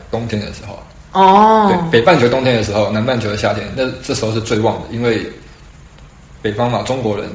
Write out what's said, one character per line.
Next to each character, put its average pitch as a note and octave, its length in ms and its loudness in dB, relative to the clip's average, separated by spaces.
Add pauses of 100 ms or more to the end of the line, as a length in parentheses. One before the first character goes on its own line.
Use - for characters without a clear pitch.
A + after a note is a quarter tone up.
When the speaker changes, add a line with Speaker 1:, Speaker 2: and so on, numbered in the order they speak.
(100)
Speaker 1:
冬 A#2 180 -6
天 G#2+ 120 -4
的 G2+ 80 -8
时 - 200 -14
候。 - 520 -6
Speaker 2:
哦。 G#3 480 6 (220)
Speaker 1:
对， A2+ 100 4
北 A#2 60 0
半 E3 140 6
球 A#2+ 80 4
冬 B2+ 160 0
天 B2+ 100 4
的 A2 80 0
时 G2+ 100 -4
候， G2+ 180 0
南 A2 140 -2
半 B2 160 0
球 G#2+ 80 -4
的 G#2 80 -4
夏 G#2 160 0
天， G#2 140 -6 (100)
那 C3 60 -2 (240)
这 C3+ 80 -4
时 A#2 100 -2
候 A2 80 -2
是 A2+ 80 -4
最 G#2+ 200 -2
旺 G#2+ 160 0
的， - 60 -12 (100)
因 A#2 100 -6
为 A2+ 260 -2 (1120)
北 G#2+ 120 -4
方 A#2+ 180 -2
嘛， A#2 120 -2
中 B2+ 200 -4
国 G#2+ 140 -2
人、 G#2 180 -8